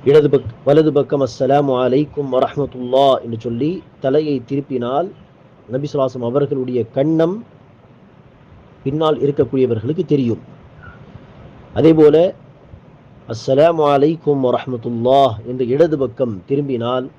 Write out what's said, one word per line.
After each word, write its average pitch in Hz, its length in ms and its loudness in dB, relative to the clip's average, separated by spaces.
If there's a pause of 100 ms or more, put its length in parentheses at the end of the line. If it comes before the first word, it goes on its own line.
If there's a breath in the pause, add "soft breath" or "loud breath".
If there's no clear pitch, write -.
இடது 143 240 4
பக்-, 139 240 0 (120)
வலது 151 280 4
பக்கம் 143 280 0
"அஸ்ஸலாமு 135 540 0
அலைக்கும் 135 560 0
வரஹ்மத்துல்லாஹ்" 127 920 0
என்று 117 180 -10
சொல்லி 135 440 -6 (160)
தலையை 143 460 -2
திருப்பினால், 139 640 -4 (580)
நபி 139 180 -6
ஸல்லல்லாஹு - 80 -10
அலைஹி 131 180 0
வஸல்லம் 123 120 -8
அவர்களுடைய 127 600 -2
கன்னம் 160 580 -2 (1400)
பின்னால் 151 360 -2
இருக்கக்கூடியவர்களுக்கு 131 840 -2
தெரியும். 127 340 -2 (1300)
அதே 151 200 4
போல, 156 400 6 (920)
"அஸ்ஸலாமு 147 580 2
அலைக்கும் 143 580 0
வரஹ்மத்துல்லாஹ்" 120 1040 0
என்று 127 200 -4
இடது 151 300 0
பக்கம் 117 480 -4
திரும்பினால் 127 720 -4